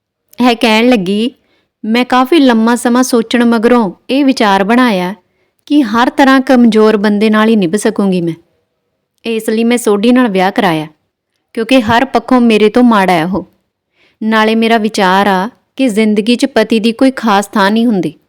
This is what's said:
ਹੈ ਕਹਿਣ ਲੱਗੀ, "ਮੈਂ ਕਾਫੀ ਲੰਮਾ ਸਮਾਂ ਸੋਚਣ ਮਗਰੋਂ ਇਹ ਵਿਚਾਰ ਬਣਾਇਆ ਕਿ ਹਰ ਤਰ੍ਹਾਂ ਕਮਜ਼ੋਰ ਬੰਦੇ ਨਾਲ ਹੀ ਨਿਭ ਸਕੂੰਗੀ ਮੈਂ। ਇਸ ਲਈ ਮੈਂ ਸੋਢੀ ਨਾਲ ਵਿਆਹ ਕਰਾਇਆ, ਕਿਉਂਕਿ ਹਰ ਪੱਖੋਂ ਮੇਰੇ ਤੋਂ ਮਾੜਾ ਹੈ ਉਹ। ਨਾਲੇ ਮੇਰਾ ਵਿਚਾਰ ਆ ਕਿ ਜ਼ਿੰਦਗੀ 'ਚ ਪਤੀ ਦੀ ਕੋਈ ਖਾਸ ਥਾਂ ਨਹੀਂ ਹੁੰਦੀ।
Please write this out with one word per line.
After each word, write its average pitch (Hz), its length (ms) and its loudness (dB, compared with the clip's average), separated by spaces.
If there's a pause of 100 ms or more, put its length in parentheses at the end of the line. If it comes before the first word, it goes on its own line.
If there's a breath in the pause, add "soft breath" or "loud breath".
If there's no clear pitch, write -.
(420)
ਹੈ 240 120 2
ਕਹਿਣ 226 340 0
ਲੱਗੀ, 208 420 -2 (540)
"ਮੈਂ 226 200 -2
ਕਾਫੀ 262 340 0
ਲੰਮਾ 240 380 2
ਸਮਾਂ 240 260 0
ਸੋਚਣ 240 420 -2
ਮਗਰੋਂ 233 480 0 (180)
ਇਹ 269 140 0
ਵਿਚਾਰ 208 400 0
ਬਣਾਇਆ 208 500 -2 (520)
ਕਿ 294 160 0
ਹਰ 233 280 0
ਤਰ੍ਹਾਂ 269 300 2
ਕਮਜ਼ੋਰ 220 560 2
ਬੰਦੇ 208 340 0
ਨਾਲ 214 180 0
ਹੀ 226 80 2
ਨਿਭ 185 200 -2
ਸਕੂੰਗੀ 208 440 -2
ਮੈਂ। 170 140 -6 (880)
ਇਸ 226 260 -6
ਲਈ 226 140 -2
ਮੈਂ 240 140 0
ਸੋਢੀ 226 340 0
ਨਾਲ 247 160 2
ਵਿਆਹ 185 240 0
ਕਰਾਇਆ, 165 340 -2 (680)
ਕਿਉਂਕਿ 240 260 0
ਹਰ 233 240 0
ਪੱਖੋਂ 254 360 0
ਮੇਰੇ 214 280 2
ਤੋਂ 240 140 2
ਮਾੜਾ 202 300 2
ਹੈ 160 140 0
ਉਹ। 180 200 -6 (760)
ਨਾਲੇ 220 320 0
ਮੇਰਾ 226 240 0
ਵਿਚਾਰ 202 480 0
ਆ 190 220 -2 (280)
ਕਿ 269 120 0
ਜ਼ਿੰਦਗੀ 214 480 0
'ਚ 254 100 -2
ਪਤੀ 220 340 0
ਦੀ 226 120 -2
ਕੋਈ 262 180 0
ਖਾਸ 208 360 -2
ਥਾਂ 196 240 -2
ਨਹੀਂ 226 160 0
ਹੁੰਦੀ। 175 280 -4 (140)